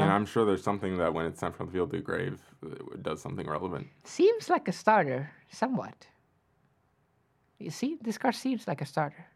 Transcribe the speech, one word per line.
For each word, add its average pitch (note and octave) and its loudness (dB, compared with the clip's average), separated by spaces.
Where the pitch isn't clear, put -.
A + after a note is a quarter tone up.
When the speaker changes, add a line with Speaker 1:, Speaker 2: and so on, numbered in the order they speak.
Speaker 1:
know. G2 6
Speaker 2:
I'm G#2 4
sure A2+ 2
there's F#2+ 2
something G2 0
that E2 4
when E2 0
it's D#2+ -4
sent F2 -4
from - -8
the E2+ -10
field F2+ 0
to F2 -2
the F2 -4
grave, F2 -4
it - -12
does D#2 -4
something F2+ -6
relevant. E2 -4
Speaker 1:
Seems A4 2
like - 0
a G3 -2
starter, D3+ 2
somewhat. G#3+ -4
You F3+ -8
see, C#4+ -2
this A3 -4
card - 2
seems B3+ -4
like D#3+ -2
a - -2
starter. D3+ -4